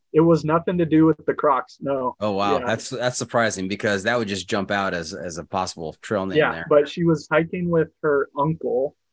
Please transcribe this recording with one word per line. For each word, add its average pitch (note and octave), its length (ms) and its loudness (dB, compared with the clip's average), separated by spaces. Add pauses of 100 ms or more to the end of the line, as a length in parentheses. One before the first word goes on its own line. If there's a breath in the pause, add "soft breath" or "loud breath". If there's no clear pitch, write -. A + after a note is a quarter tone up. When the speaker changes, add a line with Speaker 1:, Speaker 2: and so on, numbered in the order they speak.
(120)
Speaker 1:
It D#3 100 4
was E3 220 4
nothing E3+ 360 0
to E3+ 80 2
do D#3 180 6
with D#3+ 200 2
the C3 100 -2
Crocs. C3 460 0
No. C3 380 -4
Speaker 2:
Oh, G#2 120 -2
wow. G2 280 0
Speaker 1:
Yeah. - 60 -8
Speaker 2:
That's, A2+ 240 -4
that's B2 280 -2
surprising, G#2+ 500 0
because G2+ 360 -2
that A#2 140 0
would A2+ 100 -2
just F#2+ 220 -6
jump G2+ 220 -2
out G2 240 -2
as, E2+ 180 -6
as E2 240 -10
a E2+ 60 -8
possible E2+ 580 -6
trail G2 240 -2
name F#2+ 140 -2
Speaker 1:
Yeah, C#3 120 2
Speaker 2:
there. E2 160 -8
Speaker 1:
but D3 220 4
she F3 140 -4
was E3 280 2
hiking E3+ 380 0
with D#3+ 200 0 (120)
her C#3+ 340 0
uncle. C#3 600 -2 (180)